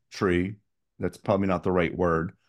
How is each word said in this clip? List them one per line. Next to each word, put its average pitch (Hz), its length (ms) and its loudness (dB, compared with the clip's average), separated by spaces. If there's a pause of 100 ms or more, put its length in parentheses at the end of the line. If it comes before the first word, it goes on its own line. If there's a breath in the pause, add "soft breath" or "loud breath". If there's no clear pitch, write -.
tree, 92 460 0 (420)
that's 92 200 -6
probably 98 300 0
not 90 140 0
the 95 100 0
right 90 240 0
word, 85 360 0 (160)